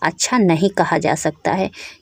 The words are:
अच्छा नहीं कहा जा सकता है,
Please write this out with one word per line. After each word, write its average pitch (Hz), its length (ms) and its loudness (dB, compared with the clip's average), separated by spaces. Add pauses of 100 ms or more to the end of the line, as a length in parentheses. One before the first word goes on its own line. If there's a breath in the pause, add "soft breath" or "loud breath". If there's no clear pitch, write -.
अच्छा - 360 -2
नहीं 185 320 4
कहा 170 280 0
जा 156 160 0
सकता - 380 -2
है, 190 180 -2 (320 loud breath)